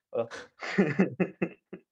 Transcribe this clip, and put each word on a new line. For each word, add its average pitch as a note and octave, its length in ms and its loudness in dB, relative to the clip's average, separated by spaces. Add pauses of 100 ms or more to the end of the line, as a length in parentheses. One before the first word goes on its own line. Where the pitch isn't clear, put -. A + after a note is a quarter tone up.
(120)
Voilà. A#2 160 0 (500)
<laughs> - 840 2 (300)